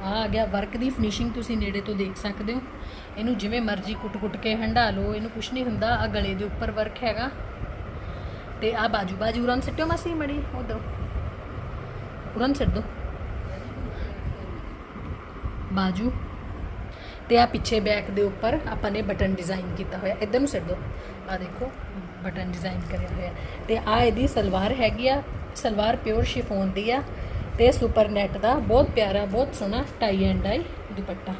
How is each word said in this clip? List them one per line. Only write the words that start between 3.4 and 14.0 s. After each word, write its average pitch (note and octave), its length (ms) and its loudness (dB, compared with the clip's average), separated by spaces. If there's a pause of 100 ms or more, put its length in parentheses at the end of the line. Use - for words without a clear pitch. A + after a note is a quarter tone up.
ਮਰਜ਼ੀ G3+ 320 0
ਕੁੱਟ-ਕੁੱਟ G#3 440 -4
ਕੇ A3 180 0
ਹੰਢਾ A3 340 4
ਲਓ, G3 260 0
ਇਹਨੂੰ A3 160 -4
ਕੁਛ A3 220 -6
ਨਹੀਂ B3+ 120 0
ਹੁੰਦਾ। A3+ 300 2
ਆਹ A3 120 2
ਗਲੇ G3+ 280 0
ਦੇ G3+ 100 -2
ਉੱਪਰ A3 260 -2
ਵਰਕ G#3+ 320 -2
ਹੈਗਾ A3+ 260 0 (1300)
ਤੇ A3 140 2
ਆਹ A3 140 2
ਬਾਜੂ, G3 260 0
ਬਾਜੂ A3+ 280 0
ਉਰਾਂ B3 120 4
ਨੂੰ C4 80 0
ਸਿੱਟਿਓ D#4 220 0
ਮਾਸੀ E4+ 280 0
ਮੜੀ, D4 280 -2 (180)
ਉਧਰ A3+ 160 -4 (1600)
ਉਰਾਂ A#3 120 2
ਨੂੰ C#4 80 4
ਸਿੱਟ A3 140 4
ਦਿਓ F#3 140 0 (3000)